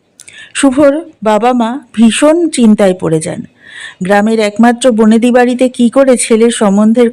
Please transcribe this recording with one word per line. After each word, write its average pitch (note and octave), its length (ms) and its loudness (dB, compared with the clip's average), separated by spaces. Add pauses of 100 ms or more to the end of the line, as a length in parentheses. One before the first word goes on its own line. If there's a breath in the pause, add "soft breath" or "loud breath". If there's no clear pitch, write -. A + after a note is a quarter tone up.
(560 loud breath)
শুভর C#4 380 2 (300)
বাবা G#3+ 300 0
মা A#3 160 -2 (240)
ভীষণ A#3 420 2 (200)
চিন্তায় G#3+ 460 2
পড়ে D#3+ 240 -2
যান। E3+ 160 -10 (600 loud breath)
গ্রামের G#3 380 0
একমাত্র A3+ 520 0
বনেদি A3 400 2
বাড়িতে B3 380 0
কি B3 200 -2
করে C4+ 280 2
ছেলের A#3 420 0
সম্বন্ধের A3 540 2